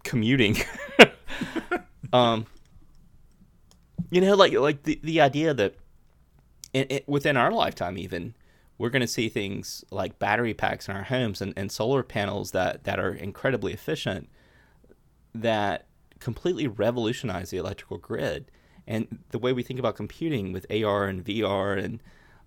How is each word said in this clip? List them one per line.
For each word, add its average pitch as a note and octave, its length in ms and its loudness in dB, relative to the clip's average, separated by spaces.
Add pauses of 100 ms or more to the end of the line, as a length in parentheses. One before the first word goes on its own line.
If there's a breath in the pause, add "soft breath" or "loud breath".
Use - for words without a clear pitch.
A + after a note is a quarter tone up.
commuting. A#2 540 4 (420)
<laughs> - 1120 2
Um, A2+ 320 4 (1600)
you F3+ 120 4
know, G3 140 6
like, F#3 180 8
like, C#3 300 2
the, D3+ 200 -4
the D#3+ 180 2
idea D3 320 4
that G2+ 220 0 (1000)
in, C3+ 120 0
in, C#3 220 -4
within C#3+ 280 0
our C3 160 2
lifetime G2 460 -2
even, F#2+ 380 -8 (420 soft breath)
we're A#2 120 -4
gonna B2 180 0
see A#2 200 -2
things G2+ 640 -6
like - 280 -6
battery G#2+ 340 0
packs - 340 -4
in G2 80 -6
our G2 80 -8
homes A#2 380 -2
and, G2 160 -6
and G2 140 -6
solar B2 320 0
panels G2+ 480 -4
that, - 340 -2
that G2 140 -2
are F#2+ 140 -2
incredibly G2+ 600 -4
efficient A2 560 -6 (1040 soft breath)
that G#2+ 540 -2 (320)
completely C3+ 480 -2
revolutionize A2 840 -2
the F#2 80 -6
electrical G2 400 -8
grid. - 520 -6 (380 soft breath)
And A2 320 -6 (120)
the A#2 80 -4
way B2 120 2
we B2 120 -2
think B2+ 160 -8
about A#2 160 0
computing G#2 580 -6
with F#2 160 -8
A G#2+ 140 0
R G2+ 240 2
and F#2+ 160 -6
V G#2+ 200 -4
R G2 300 0
and, G2 280 -4 (460 soft breath)